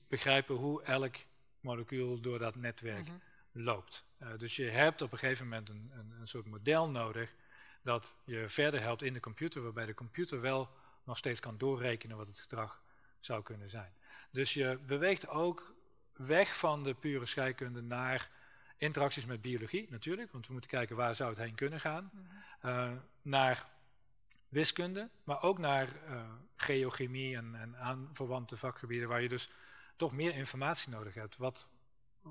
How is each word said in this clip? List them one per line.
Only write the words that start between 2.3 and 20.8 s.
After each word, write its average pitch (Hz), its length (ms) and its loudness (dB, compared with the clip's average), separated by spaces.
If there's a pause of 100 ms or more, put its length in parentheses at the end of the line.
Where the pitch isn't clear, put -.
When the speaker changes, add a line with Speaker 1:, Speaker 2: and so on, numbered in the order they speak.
Speaker 1:
dat 113 160 0
netwerk 113 520 -4
Speaker 2:
Mhm. 170 100 -10 (360)
Speaker 1:
loopt. 117 520 -2 (140)
Eh, 123 100 -12 (100)
dus 113 180 -4
je 139 140 0
hebt 143 320 6
op 123 100 -2
een 123 60 -6
gegeven 131 260 2
moment 113 240 -6
een, 107 260 -10
een, 110 160 -12 (100)
een 113 80 -10
soort 113 180 -8
model 139 420 4
nodig 113 460 -2 (480)
dat 120 320 0 (100)
je 113 240 -4
verder 147 320 4
helpt 113 220 0
in 131 100 0
de 123 80 -6
computer, 147 420 -6
waarbij 113 240 -4
de 107 80 -6
computer 131 460 -4
wel 131 280 0 (360)
nog 120 140 -6
steeds 120 220 -2
kan 110 180 -8
doorrekenen 120 580 0
wat 107 100 -8
het 101 140 -12
gedrag - 420 -6 (380)
zou 110 220 -4
kunnen 101 280 -12
zijn. 101 220 -10 (380)
Dus 131 240 2
je 131 320 2
beweegt 156 420 2
ook 170 460 0 (380)
weg 151 440 6
van 151 280 4
de 135 100 0
pure 139 320 -2
scheikunde 127 560 0
naar 123 480 0 (460)
interacties 143 480 2
met 117 160 -4
biologie 123 500 -2
natuurlijk, 175 420 -4
want 120 140 -10
we 131 60 -10
moeten 127 180 -8
kijken 120 260 0